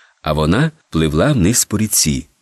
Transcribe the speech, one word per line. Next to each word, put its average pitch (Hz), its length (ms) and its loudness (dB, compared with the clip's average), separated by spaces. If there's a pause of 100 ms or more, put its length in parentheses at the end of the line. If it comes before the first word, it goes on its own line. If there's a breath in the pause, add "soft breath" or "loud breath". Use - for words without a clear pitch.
(220 soft breath)
А 78 120 -2
вона 87 380 0 (180)
пливла 80 420 0
вниз 98 340 0
по 107 120 -4
ріці, 76 500 -2 (140)